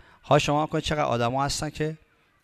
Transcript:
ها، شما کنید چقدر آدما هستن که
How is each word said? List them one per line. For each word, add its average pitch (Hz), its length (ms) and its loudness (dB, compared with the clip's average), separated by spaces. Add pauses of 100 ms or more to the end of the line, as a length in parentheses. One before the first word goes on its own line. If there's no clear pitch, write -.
(220)
ها، 143 160 6
شما 147 280 0
کنید 156 180 -4
چقدر 151 180 -2
آدما 123 420 0
هستن 147 260 -4
که 156 260 -6 (480)